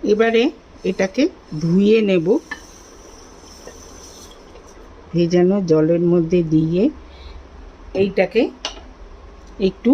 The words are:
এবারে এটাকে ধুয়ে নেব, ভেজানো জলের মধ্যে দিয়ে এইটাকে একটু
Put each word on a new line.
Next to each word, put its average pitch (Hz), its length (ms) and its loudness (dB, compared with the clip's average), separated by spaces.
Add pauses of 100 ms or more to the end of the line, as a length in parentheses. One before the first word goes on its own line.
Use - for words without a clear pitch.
(120)
এবারে 226 320 2 (460)
এটাকে 190 340 -2 (400)
ধুয়ে 196 340 4 (120)
নেব, 175 180 0 (2750)
ভেজানো 175 460 2 (140)
জলের 160 400 2
মধ্যে 175 280 2 (140)
দিয়ে 160 300 0 (1160)
এইটাকে 196 400 0 (1300)
একটু 233 260 -2